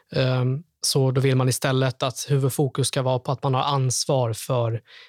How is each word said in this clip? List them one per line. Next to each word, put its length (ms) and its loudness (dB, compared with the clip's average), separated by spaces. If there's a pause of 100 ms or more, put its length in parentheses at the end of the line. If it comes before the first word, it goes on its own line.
(160)
Ehm, 460 0 (240)
så 240 2
då 100 0
vill 160 2
man 120 2
istället 540 0
att 260 -4
huvudfokus 600 0
ska 140 -2
vara 160 0
på 140 -4
att 100 -4
man 120 0
har 80 0
ansvar 680 0
för 480 -2 (280)